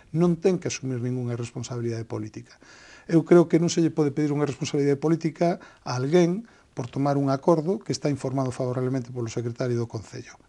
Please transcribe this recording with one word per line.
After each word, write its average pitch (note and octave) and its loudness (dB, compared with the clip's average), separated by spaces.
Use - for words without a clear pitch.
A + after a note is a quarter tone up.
non E3+ 2
ten F3+ 2
que - -8
asumir B2+ -6
ningunha B2 -4
responsabilidade A#2 -6
política. A2 -10
Eu D#3+ 4
creo E3+ 8
que F3 2
non E3 2
se - 0
lle D#3+ 4
pode D3 0
pedir D3 -2
unha D3 0
responsabilidade C#3 0
política E3 0
a B2+ -4
alguén E3+ 2
por B2+ -8
tomar C#3 0
un C#3 0
acordo D#3+ 2
que D#3 -6
está - -2
informado C3+ -2
favorablemente B2+ -4
polo A#2+ -6
secretario A#2+ -4
do A#2 -2
Concello, - -14